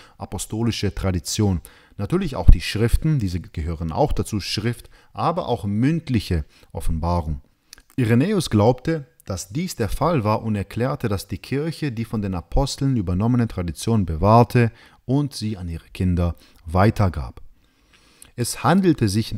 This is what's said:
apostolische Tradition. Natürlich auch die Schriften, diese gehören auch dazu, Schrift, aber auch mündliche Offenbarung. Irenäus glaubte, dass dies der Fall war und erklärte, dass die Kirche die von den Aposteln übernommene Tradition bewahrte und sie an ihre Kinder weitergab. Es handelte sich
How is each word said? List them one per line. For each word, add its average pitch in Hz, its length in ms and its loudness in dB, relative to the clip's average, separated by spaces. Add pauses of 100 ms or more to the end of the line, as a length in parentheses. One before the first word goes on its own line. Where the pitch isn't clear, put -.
(180)
apostolische 107 800 -4
Tradition. 92 640 0 (360)
Natürlich 170 400 -4
auch 90 120 6
die 82 120 10
Schriften, 123 580 0
diese 90 220 -2
gehören 82 500 -6
auch 139 220 0
dazu, 104 260 -4
Schrift, - 500 -6 (240)
aber 160 340 -4
auch 117 180 -2
mündliche 110 800 0 (260)
Offenbarung. 80 720 -2 (560)
Irenäus 135 520 2
glaubte, 127 560 2 (200)
dass - 240 -10
dies 165 260 -6
der 110 140 -4
Fall 147 340 0
war 107 200 0
und 107 120 -2
erklärte, 117 520 -4
dass 98 200 -4
die 95 100 -8
Kirche 147 540 -4
die 113 140 -6
von 110 160 -4
den 98 120 -4
Aposteln 135 640 0
übernommene 110 500 0
Tradition 92 580 -2
bewahrte 113 640 4 (340)
und 139 280 -2
sie 107 240 -6
an 90 120 -8
ihre 82 240 -10
Kinder 87 420 0 (300)
weitergab. 87 760 0 (960)
Es - 260 -4
handelte 160 460 4
sich 107 280 -2